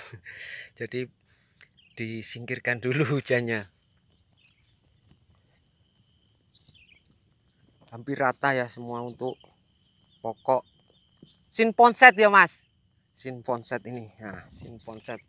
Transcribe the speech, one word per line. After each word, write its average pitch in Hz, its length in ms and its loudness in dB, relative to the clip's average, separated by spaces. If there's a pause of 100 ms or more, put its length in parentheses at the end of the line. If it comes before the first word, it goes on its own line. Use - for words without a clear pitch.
(360)
<laughs> - 460 -18
Jadi 123 440 -12 (720)
disingkirkan 117 800 -6
dulu 123 320 -2
hujannya. 120 560 -2 (4000)
Hampir 120 320 -8
rata 135 320 0
ya 123 160 -2
semua 120 320 -12
untuk 123 400 -10 (800)
pokok 120 400 -2 (880)
Sinponset 233 720 6
ya, 214 80 8
Mas. 190 400 4 (480)
Sinponset 120 720 -6
ini. 117 320 -12
Nah, 95 320 -14
Sinponset 113 760 -16